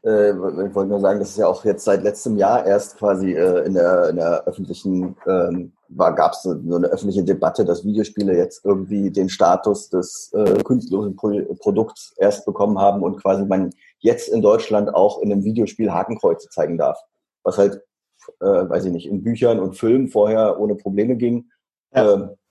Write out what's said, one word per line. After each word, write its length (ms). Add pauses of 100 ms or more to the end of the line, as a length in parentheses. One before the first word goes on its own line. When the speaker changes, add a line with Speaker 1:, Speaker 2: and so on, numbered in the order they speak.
Speaker 1:
äh, 260
ich 440
wollte 160
nur 100
sagen, 180
das 120
ist 80
ja 80
auch 180
jetzt 200
seit 180
letztem 340
Jahr 300
erst 320
quasi, 340
äh, 340
in 80
der, 360
in 60
der 280
öffentlichen, 720 (100)
ähm, 460 (160)
war, 260
gab's 280
so, 120
so 220
eine 120
öffentliche 360
Debatte, 400
dass 200
Videospiele 520
jetzt 280
irgendwie 460
den 180
Status 600
des, 460
äh, 280
künstlerischen 540
Pro-, 420
Produkts 600
erst 260
bekommen 340
haben 240
und 180
quasi 240
man 260 (300)
jetzt 280
in 140
Deutschland 520
auch 260
in 120
einem 120
Videospiel 480
Hakenkreuze 580
zeigen 280
darf. 200 (440)
Was 160
halt, 240 (580)
äh, 280
weiß 160
ich 80
nicht, 160
in 140
Büchern 380
und 160
Filmen 320
vorher 520
ohne 140
Probleme 420
ging. 340 (440)
Speaker 2:
Ja. 180
Speaker 1:
Ähm, 180 (200)